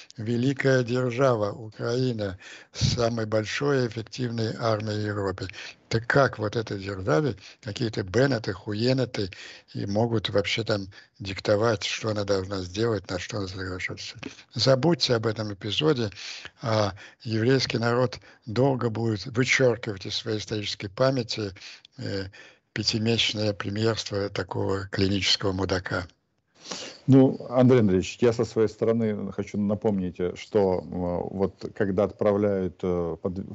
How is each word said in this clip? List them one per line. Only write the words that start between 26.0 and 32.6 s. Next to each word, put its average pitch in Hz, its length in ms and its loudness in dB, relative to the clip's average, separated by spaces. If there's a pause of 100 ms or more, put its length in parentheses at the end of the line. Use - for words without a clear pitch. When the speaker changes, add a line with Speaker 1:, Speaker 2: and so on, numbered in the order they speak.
Speaker 2:
Ну, 131 420 8
Андрей 127 320 6
Андреевич, 92 400 4
я 120 120 6
со 117 120 0
своей 107 240 2
стороны 107 640 -2
хочу 98 260 -6
напомнить, 101 640 0
э, 90 160 -2
что, 95 420 2
э, - 60 -6 (500)
вот 95 400 -4
когда 98 300 2
отправляют, 101 800 0